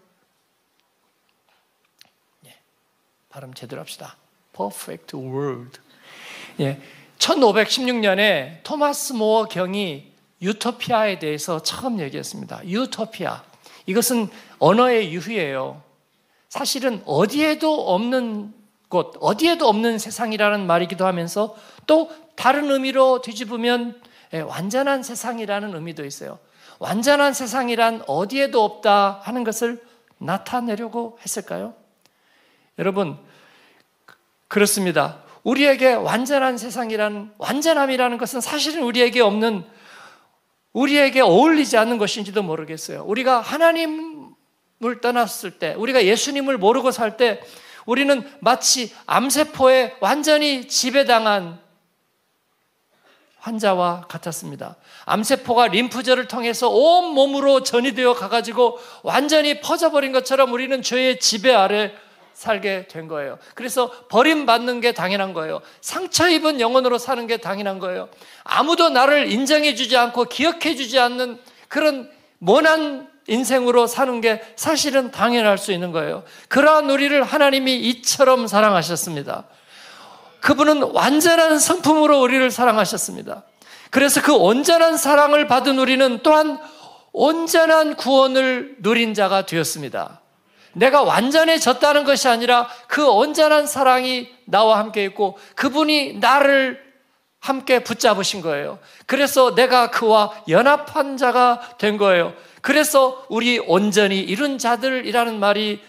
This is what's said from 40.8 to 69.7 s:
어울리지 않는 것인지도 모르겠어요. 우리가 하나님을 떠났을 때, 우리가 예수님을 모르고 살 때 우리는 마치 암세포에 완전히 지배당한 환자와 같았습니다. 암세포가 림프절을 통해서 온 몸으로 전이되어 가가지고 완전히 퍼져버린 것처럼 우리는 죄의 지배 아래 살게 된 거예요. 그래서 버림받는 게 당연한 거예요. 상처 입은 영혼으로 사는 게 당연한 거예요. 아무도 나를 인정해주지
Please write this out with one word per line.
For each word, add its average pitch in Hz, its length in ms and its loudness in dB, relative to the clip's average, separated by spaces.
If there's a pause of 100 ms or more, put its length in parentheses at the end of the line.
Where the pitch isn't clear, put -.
어울리지 240 560 4
않는 226 200 0
것인지도 202 460 -4
모르겠어요. 156 600 -10
우리가 247 340 0
하나님을 311 1600 -4
떠났을 233 580 -2
때, 160 160 -6
우리가 240 300 2
예수님을 269 520 0
모르고 240 340 2
살 220 240 -4
때 233 240 0 (460)
우리는 269 440 0 (100)
마치 247 540 0 (120)
암세포에 262 920 2
완전히 294 680 0
지배당한 220 920 0 (1800)
환자와 185 680 -2
같았습니다. 156 680 -12 (300)
암세포가 233 600 2
림프절을 247 600 0
통해서 233 420 -2
온 320 460 4
몸으로 277 480 4
전이되어 247 500 0
가가지고 233 640 -2 (220)
완전히 294 600 0
퍼져버린 302 500 0
것처럼 262 420 0
우리는 262 280 -4
죄의 254 380 0
지배 233 340 2
아래 208 400 2 (400)
살게 196 540 -6
된 160 200 -14
거예요. 147 320 -10 (160)
그래서 247 360 -4 (180)
버림받는 247 720 2
게 233 120 0
당연한 190 400 -4
거예요. 160 280 -6 (200)
상처 349 480 -2
입은 311 300 0
영혼으로 247 400 0
사는 240 260 -6
게 226 120 -4
당연한 196 420 -6
거예요. 185 300 -8 (340)
아무도 320 460 2
나를 269 420 4
인정해주지 262 640 0